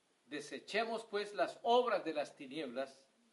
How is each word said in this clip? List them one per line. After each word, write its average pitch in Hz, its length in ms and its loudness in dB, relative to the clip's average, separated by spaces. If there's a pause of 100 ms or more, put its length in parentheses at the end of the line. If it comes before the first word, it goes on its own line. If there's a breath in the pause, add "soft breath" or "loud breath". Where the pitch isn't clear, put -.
(280)
Desechemos 220 760 -4
pues 202 300 -4
las 165 300 2
obras 233 420 4
de 160 80 0
las 147 220 -2
tinieblas 135 680 -6 (320)